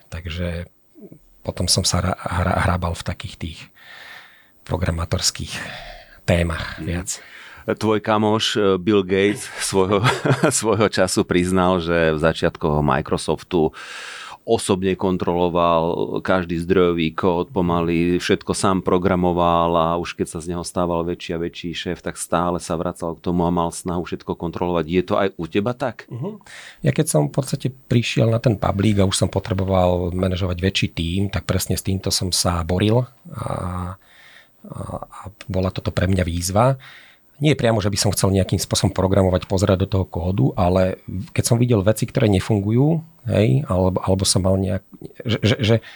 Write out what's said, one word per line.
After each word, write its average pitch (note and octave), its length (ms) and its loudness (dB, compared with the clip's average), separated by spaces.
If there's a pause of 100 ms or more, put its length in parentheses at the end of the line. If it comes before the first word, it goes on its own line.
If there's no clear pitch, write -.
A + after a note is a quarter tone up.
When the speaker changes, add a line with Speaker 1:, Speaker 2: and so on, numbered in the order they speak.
Speaker 1:
Takže E2+ 560 -8 (760)
potom - 260 -6
som F#2+ 160 0
sa - 160 0
hra-, F2+ 160 -2
hra-, F2 460 -2
hrabal F2+ 320 0
v - 100 -10
takých - 340 -10
tých E2 220 -10 (1040)
programátorských E2+ 920 -2 (720)
témach E2+ 560 0
Speaker 2:
Mhm. D#2+ 80 -10
Speaker 1:
viac. F2 320 -6 (420)
Speaker 2:
Tvoj G#2+ 400 0
kamoš, G#2+ 520 2
e, A2+ 80 0 (140)
Bill G2 280 2
Gates G2 420 2 (140)
svojho, G2 420 2
<laughs> C3 500 2
svojho G#2+ 360 2
času F#2 360 0
priznal, F2+ 540 2
že E2+ 320 2
v D#2 100 0
začiatkoch D#2+ 640 0
Microsoftu D#2 880 0 (720)
osobne F#2+ 560 0
kontroloval F2 960 2 (260)
každý F2 380 0
zdrojový E2+ 560 2
kód, F2 400 0
pomaly F2 640 0
všetko - 340 -2
sám F#2+ 300 0
programoval F2 880 2
a E2 240 4
už F2 220 -6
keď F#2 100 -4
sa F2 140 -10
z E2 80 -8
neho F2 160 -6
stával E2+ 400 -2
väčší F2 260 -6
a E2+ 80 -4
väčší E2+ 320 -8
šéf, E2+ 300 -8
tak - 160 -8
stále F2 400 0
sa E2+ 160 -6
vracal E2+ 400 -4
k - 80 -16
tomu F2 240 0
a F2 80 2
mal E2+ 160 0
snahu F2 320 -6
všetko F2+ 320 -8
kontrolovať. E2+ 540 -2
Je F2+ 160 2
to G2 120 -6
aj G2+ 160 2
u E2 140 -10
teba G#2 320 -2
tak? - 320 -8
Speaker 1:
Mhm. E3+ 320 -10 (400)
Ja - 80 0
keď D3 180 2
som D#3 160 2
v D3 120 -4
podstate - 340 -2
prišiel A#2+ 560 0
na A2+ 160 2
ten A2 160 2
public G2+ 400 2
a F#2+ 80 4
už G2 100 0
som F#2 140 0
potreboval F#2 800 2
manažovať F2+ 500 -2
väčší F#2+ 300 0
tím, F2 380 -2
tak F2+ 180 -4
presne F#2 320 -2
s - 80 -10
týmto F#2+ 240 -2
som F#2 240 -2
sa F2 320 0
boril G#2 400 2 (240)
a, - 160 -10
a, - 20 -6 (1500)
a - 200 -16 (260)
bola F#2 240 0
toto - 200 -4
pre F2+ 160 0
mňa F#2 180 2
výzva. F#2+ 580 2 (580)
Nie D3 180 2
priamo, A2+ 240 2
že G#2 80 0
by G2 80 -2
som G2 160 2
chcel - 180 2
nejakým G2 300 2
spôsobom - 320 0
programovať, F#2+ 560 2
pozerať G2 300 2
do G2 100 0
toho F#2+ 160 0
kódu, F#2+ 480 0
ale F#2 480 2 (300)
keď - 120 -2
som A#2+ 140 2
videl A#2+ 240 4
veci, G#2+ 240 0
ktoré - 240 2
nefungujú, A2+ 720 2 (240)
hej, A#2 400 2
alebo, F#2 320 2
alebo F#2+ 260 0
som F#2+ 220 2
mal F#2+ 100 4
nejak-, F#2+ 300 -2 (340)
že, A2 220 -2
že, G#3 160 4
že A2+ 180 4 (200)